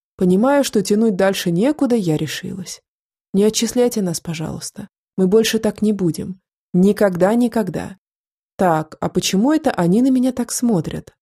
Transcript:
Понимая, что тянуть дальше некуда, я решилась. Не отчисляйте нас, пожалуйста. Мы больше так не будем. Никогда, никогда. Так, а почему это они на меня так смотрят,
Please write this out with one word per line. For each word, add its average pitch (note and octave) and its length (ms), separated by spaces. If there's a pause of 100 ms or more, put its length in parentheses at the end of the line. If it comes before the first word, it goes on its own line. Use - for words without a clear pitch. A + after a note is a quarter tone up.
(160)
Понимая, A3+ 460
что A3 200
тянуть G#3 340
дальше F#3+ 340
некуда, A#3+ 460
я E3+ 200
решилась. F#3 640 (520)
Не G3 120
отчисляйте A3+ 580
нас, E3+ 180
пожалуйста. - 680 (280)
Мы F#3+ 100
больше A3 320
так A3 240
не G#3+ 100
будем. F#3 480 (320)
Никогда, F#3+ 640
никогда. G#3+ 640 (600)
Так, D#3+ 440
а E3+ 80
почему F#3+ 440
это D#4 180
они F#3 320
на C4+ 80
меня B3+ 220
так A#3+ 200
смотрят, F3 680